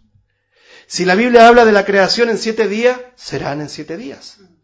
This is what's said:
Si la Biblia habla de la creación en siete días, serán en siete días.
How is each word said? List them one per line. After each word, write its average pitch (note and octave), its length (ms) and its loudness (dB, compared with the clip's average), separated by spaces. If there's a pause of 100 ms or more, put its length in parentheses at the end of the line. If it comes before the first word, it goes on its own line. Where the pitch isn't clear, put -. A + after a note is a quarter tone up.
(840)
Si - 200 -8
la F#3 100 0
Biblia A#3 320 4
habla A#3+ 160 6
de A3 80 2
la G3 140 2
creación G3 440 0
en G#3+ 80 -4
siete A3 300 -4
días, A#3+ 320 -2 (160)
serán C#3+ 460 -10
en C#3+ 80 -12
siete D#3 260 -14
días. C#3 440 -20 (240)